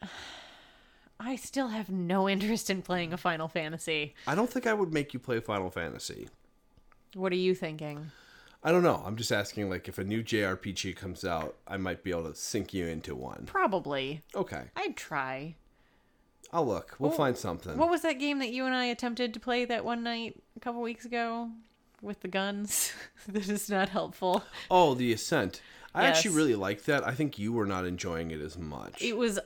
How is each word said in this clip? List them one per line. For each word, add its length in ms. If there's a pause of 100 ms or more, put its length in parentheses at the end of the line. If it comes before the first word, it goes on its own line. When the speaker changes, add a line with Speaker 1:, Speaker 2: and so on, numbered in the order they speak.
Speaker 1:
<sighs> 1160
I 160
still 340
have 200
no 400
interest 400
in 120
playing 320
a 40
Final 300
Fantasy. 680 (120)
Speaker 2:
I 100
don't 140
think 180
I 60
would 200
make 200
you 60
play 200
Final 300
Fantasy. 600 (840)
Speaker 1:
What 180
are 60
you 180
thinking? 560 (520)
Speaker 2:
I 80
don't 120
know. 220
I'm 100
just 160
asking, 380
like, 180
if 100
a 60
new 200
J 200
R 120
P 160
G 220
comes 320
out, 300 (120)
I 100
might 260
be 80
able 180
to 60
sink 380
you 140
into 280
one. 320
Speaker 1:
Probably. 760 (120)
Speaker 2:
Okay. 300 (120)
Speaker 1:
I'd 200
try. 600 (1000)
Speaker 2:
I'll 120
look. 320
We'll 120
Speaker 1:
What 80
Speaker 2:
find 200
something. 400
Speaker 1:
What 120
was 140
that 160
game 200
that 100
you 160
and 80
I 120
attempted 480
to 60
play 260
that 180
one 180
night 400 (140)
a 60
couple 200
weeks 220
ago? 460 (520)
With 200
the 60
guns 680 (160)
<laughs> 180
that 220
is 200
not 200
helpful. 540 (260)
Speaker 2:
Oh, 240
The 200
Ascent. 480 (340)
I 100
actually 260
Speaker 1:
Yes. 60
Speaker 2:
really 180
liked 300
that. 220
I 80
think 240
you 140
were 120
not 200
enjoying 460
it 80
as 180
much. 440
Speaker 1:
It 160
was 280